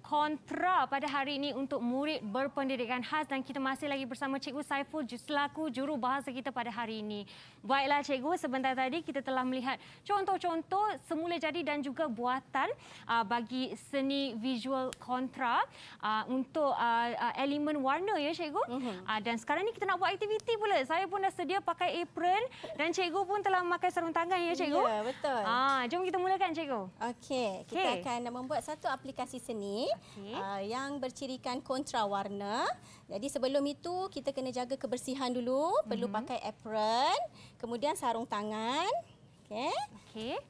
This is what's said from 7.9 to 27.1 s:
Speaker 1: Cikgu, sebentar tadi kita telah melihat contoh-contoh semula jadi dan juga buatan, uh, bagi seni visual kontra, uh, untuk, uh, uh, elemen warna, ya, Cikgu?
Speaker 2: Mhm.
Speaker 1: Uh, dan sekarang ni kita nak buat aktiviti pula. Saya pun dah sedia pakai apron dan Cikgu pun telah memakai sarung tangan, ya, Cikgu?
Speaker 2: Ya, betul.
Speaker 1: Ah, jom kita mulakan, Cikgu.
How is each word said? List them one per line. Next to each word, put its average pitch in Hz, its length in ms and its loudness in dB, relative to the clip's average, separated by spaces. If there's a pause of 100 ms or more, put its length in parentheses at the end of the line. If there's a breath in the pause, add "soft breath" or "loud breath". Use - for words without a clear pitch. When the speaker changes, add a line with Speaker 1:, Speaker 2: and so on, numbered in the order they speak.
Speaker 1:
Cikgu, 285 380 0
sebentar 262 340 2
tadi 262 300 0
kita 277 240 -4
telah 262 160 2
melihat 254 320 0 (320 loud breath)
contoh-contoh 381 960 2
semula 339 320 -2
jadi 311 320 0
dan 294 160 0
juga 285 240 -2
buatan, 254 640 0 (340 loud breath)
uh, 233 220 2
bagi 240 480 0 (160)
seni 269 480 0
visual 254 580 0
kontra, 254 680 0 (320 loud breath)
uh, 214 260 2
untuk, 269 460 2
uh, 233 400 4
uh, 233 240 -2
elemen 294 420 2
warna, 302 380 2
ya, 294 160 2
Cikgu? 254 400 -2
Speaker 2:
Mhm. 247 320 -2
Speaker 1:
Uh, 220 160 -2
dan 233 160 0
sekarang 294 320 0
ni 466 80 -2
kita - 80 -4
nak 381 160 2
buat 381 160 2
aktiviti 427 400 0
pula. 403 320 4
Saya 339 240 0
pun 392 80 0
dah 381 160 2
sedia 349 240 0
pakai 339 420 0
apron 349 380 2 (320 loud breath)
dan 311 200 0
Cikgu 359 340 2
pun 403 160 2
telah 381 200 4
memakai 349 280 2
sarung 339 240 0
tangan, 339 260 2
ya, 349 160 2
Cikgu? 294 240 2
Speaker 2:
Ya, 214 240 4
betul. 254 400 0
Speaker 1:
Ah, 254 420 4
jom 339 200 0
kita 370 120 0
mulakan, 370 360 4
Cikgu. 277 300 -2 (280)